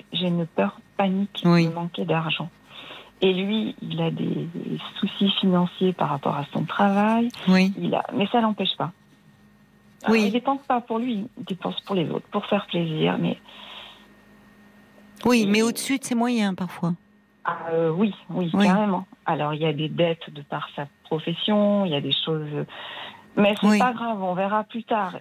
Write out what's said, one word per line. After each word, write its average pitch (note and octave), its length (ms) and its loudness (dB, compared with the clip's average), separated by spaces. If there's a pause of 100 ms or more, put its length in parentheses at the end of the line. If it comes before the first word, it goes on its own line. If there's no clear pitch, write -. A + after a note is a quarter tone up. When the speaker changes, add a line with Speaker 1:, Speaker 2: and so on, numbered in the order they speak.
(120)
Speaker 1:
j'ai F3+ 160 -2
une E3+ 180 0
peur G3+ 340 -2 (160)
panique G3 480 0
Speaker 2:
Oui. E3+ 240 6
Speaker 1:
de E3 40 -2
manquer E3+ 320 -6
d'argent. D#3+ 440 -2 (720)
Et F#3+ 100 6
lui, G#3 480 -2
il D#3+ 220 -4
a E3 80 2
des, D#3+ 160 -4 (280)
des D#3+ 240 -6 (220)
soucis G3 300 2 (100)
financiers F3+ 540 2
par D#3 160 -2
rapport C#3+ 260 -2
à C#3+ 160 -4
son D#3 120 -2
travail. G#3 640 2 (180)
Speaker 2:
Oui. F#3 300 6
Speaker 1:
Il F3 160 -2
a, - 180 0
mais G3+ 180 0
ça A#3+ 120 4
l'empêche - 340 0
pas. D3 160 -4 (1200)
Speaker 2:
Oui. A3 140 6
Speaker 1:
il G3+ 60 2
dépense C4+ 360 0
pas B3 120 2
pour A3+ 180 -4
lui, A#3 280 -2 (120)
il - 60 -10
dépense F3+ 420 -6
pour G3+ 80 -4
les E3 160 0
autres, - 200 -6
pour G#3 160 -4
faire G3+ 200 0
plaisir, E3 520 0
mais E3+ 200 -2 (1900)
Speaker 2:
Oui, A3+ 220 4
mais G3+ 120 4
Speaker 1:
Et A3 40 4
Speaker 2:
au-dessus A#3 360 0
de - 60 -10
ses - 100 -4
moyens, A#3 400 2
parfois. F3 380 -4 (520)
Speaker 1:
Ah, E3+ 120 -4 (160)
euh, E3 180 2
oui, F#3+ 240 0 (160)
oui, E3+ 220 -2
Speaker 2:
Oui. G3 140 4
Speaker 1:
carrément. F#3+ 400 2 (180)
Alors, D3+ 300 -2
il D3+ 80 -4
y E3 40 2
a D#3 60 2
des D3+ 160 -2
dettes D#3+ 440 0
de D3 100 -14
par D3 340 -8
sa C#3+ 100 -6 (180)
profession, G3+ 800 0
il F3 80 0
y - 20 2
a C#3+ 60 0
des C#3 120 -4
choses, D#3 360 -2 (880)
mais G3+ 240 4
c'est G3+ 60 4
Speaker 2:
Oui. G#3+ 120 6
Speaker 1:
pas B3+ 140 2
grave, A3+ 300 -4
on F3+ 120 0
verra G3 300 0
plus A3+ 200 -8
tard. G3 360 -2